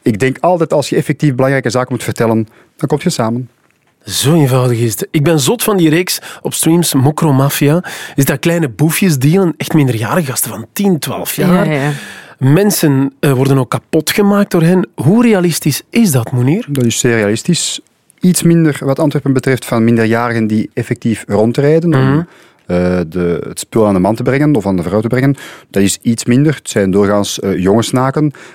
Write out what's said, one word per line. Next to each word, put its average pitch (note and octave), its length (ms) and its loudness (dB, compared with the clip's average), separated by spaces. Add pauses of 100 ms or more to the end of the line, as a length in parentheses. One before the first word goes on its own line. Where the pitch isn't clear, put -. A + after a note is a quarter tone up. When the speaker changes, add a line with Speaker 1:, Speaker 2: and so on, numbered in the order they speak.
Speaker 1:
ik G#2+ 180 -2
denk C3 200 0
altijd, E3+ 340 0
als D3 160 0
je - 60 -4
effectief D3 400 0
belangrijke C3 340 0
zaken B2 240 -2
moet A#2+ 100 -6
vertellen, A2+ 440 -2 (300)
dan D3 100 -4
kom D3+ 140 0
je F3+ 80 -2
samen. A#2+ 400 -4 (540)
Speaker 2:
Zo A#2+ 320 -2
eenvoudig B2+ 440 2
is A#2 120 0
het. - 200 -8
Ik D3 120 0
ben D#3+ 160 2
zot A3 240 0
van G#3 140 0
die D#3+ 120 2
reeks F3+ 320 -2 (200)
op C#3+ 120 -6
streams, E3 400 0
Mokromafia. C#3+ 920 2 (320)
Is C#3 100 2
dat D3+ 140 -2
kleine E3 300 0
boefjes D3+ 500 0
dealen, E3 380 2
echt - 160 -4
minderjarige C3 580 0
gasten - 180 -6
van A2 240 -12
tien, G3 260 0
twaalf G#2 360 -8
jaar. F3+ 320 2
Speaker 3:
Ja, D#3 60 0
ja. C#3+ 180 0 (460)
Speaker 2:
Mensen, C#3+ 840 2
eh, D3 140 0
worden C3 240 2
ook B2+ 120 -2
kapot - 420 -2
gemaakt G3+ 400 2
door F3 100 2
hen. F3 340 2
Hoe G3 280 2
realistisch F3+ 640 0
is A3 220 2
dat, B2 200 0
Monier? C3+ 380 0
Speaker 1:
Dat C3+ 160 -2
is A2+ 140 -2
zeer A#2+ 160 2
realistisch. A2+ 640 -2 (400)
Iets F3+ 240 2
minder E3 400 2
wat C3+ 160 -2
Antwerpen D3 340 0
betreft B2+ 320 0
van A2+ 180 0
minderjarigen A2+ 640 0
die G#2+ 260 -2
effectief A#2 540 -4
rondrijden C#3+ 640 2
om, C3 60 2 (100)
Speaker 2:
Mhm. D3 120 0 (440)
Speaker 1:
eh, F2+ 420 0
de, F2 400 -4
het - 120 -12
spul A2 280 0
aan G2+ 60 2
de F#2 60 2
man G2 160 2
te B2 80 -6
brengen C#3 320 2
of G2 100 -2
aan G2 100 0
de F2 80 -2
vrouw G2+ 180 0
te A2+ 60 -4
brengen. C3 280 0 (340)
Dat G2+ 140 0
is - 180 0
iets A#2 240 -2
minder. C#3 300 2
Het - 140 -14
zijn G2 220 0
doorgaans, G2+ 480 0
eh, F#2+ 180 -2
jonge G2 260 2
snaken, C3+ 480 0 (240)